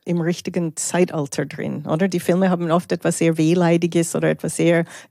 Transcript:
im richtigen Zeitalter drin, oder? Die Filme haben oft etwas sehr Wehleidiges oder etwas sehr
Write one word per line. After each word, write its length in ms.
im 160
richtigen 540
Zeitalter 680
drin, 400
oder? 220
Die 120
Filme 300
haben 220
oft 200
etwas 280
sehr 180
Wehleidiges 800
oder 160
etwas 240
sehr 300